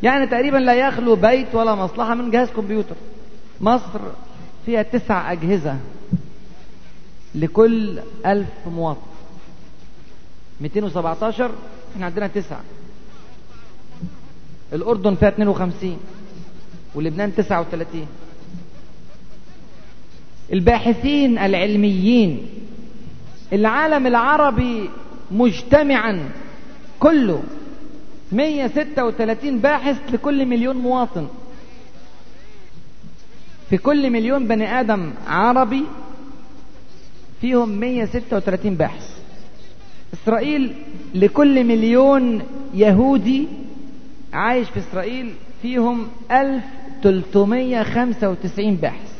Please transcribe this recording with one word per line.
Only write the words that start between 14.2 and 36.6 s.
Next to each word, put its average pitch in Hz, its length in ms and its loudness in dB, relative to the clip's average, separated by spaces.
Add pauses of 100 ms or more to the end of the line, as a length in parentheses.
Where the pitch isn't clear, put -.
الأردن 196 420 2
فيها 208 140 6
اتنين 208 200 4
وخمسين، 180 500 -2 (960)
ولبنان 160 400 -2
تسعة 190 260 2
وتلاتين. 165 460 -6 (2500)
الباحثين 233 840 4
العلميين، 202 1080 4 (1040)
العالم 262 540 4
العربي 247 840 4 (400)
مجتمعًا 220 1000 4 (720)
كله، 247 420 6 (920)
مية 285 340 0
ستة 277 380 0
وتلاتين 226 540 0
باحث 269 380 2 (160)
لكل 277 340 2
مليون 247 300 2
مواطن. 247 520 0 (2500)
في 190 60 4
كل 277 340 2
مليون 240 380 2
بني 220 320 2
آدم 208 300 0 (160)
عربي 240 580 4 (1600)